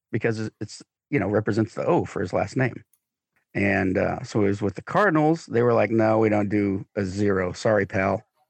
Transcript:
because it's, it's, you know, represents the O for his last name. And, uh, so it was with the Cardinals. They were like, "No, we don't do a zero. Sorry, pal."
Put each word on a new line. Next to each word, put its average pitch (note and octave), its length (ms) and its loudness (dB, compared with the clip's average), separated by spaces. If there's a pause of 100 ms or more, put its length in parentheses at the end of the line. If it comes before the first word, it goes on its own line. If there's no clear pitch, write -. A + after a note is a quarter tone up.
(120)
because A2+ 260 -2
it's, A2 220 -6
it's, - 220 -14 (280)
you C#3+ 80 0
know, F#2+ 100 -2
represents G#2+ 460 0
the - 120 -4
O D3+ 180 2
for - 160 -6
his F#2 120 -6
last G2 240 -2
name. C3 280 -4 (680)
And, G2 440 0
uh, F2+ 240 -2
so A#2+ 200 -2
it G2 60 2
was G2 140 -2
with G2 120 -2
the - 80 -14
Cardinals. E3 640 2
They A2+ 160 0
were A#2+ 100 4
like, G#2+ 180 2
"No, A2 280 4
we A2 100 4
don't G#2 200 0
do G2+ 360 0 (120)
a G2 80 -2
zero. F#2+ 480 0
Sorry, G2+ 340 0
pal." G2 360 -2 (280)